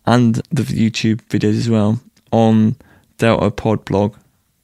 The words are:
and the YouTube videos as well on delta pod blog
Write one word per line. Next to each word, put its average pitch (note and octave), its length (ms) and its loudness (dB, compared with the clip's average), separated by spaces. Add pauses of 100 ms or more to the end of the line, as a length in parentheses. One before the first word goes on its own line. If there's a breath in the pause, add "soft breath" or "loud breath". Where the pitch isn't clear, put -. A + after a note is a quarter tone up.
and A#2 300 2 (160)
the A#2+ 120 -2
YouTube A2 640 -2
videos G#2+ 300 -2
as A#2 120 -4
well A2 320 0 (320)
on A2+ 420 2 (420 soft breath)
delta A2+ 320 0
pod - 360 -4
blog G2+ 320 -2 (460)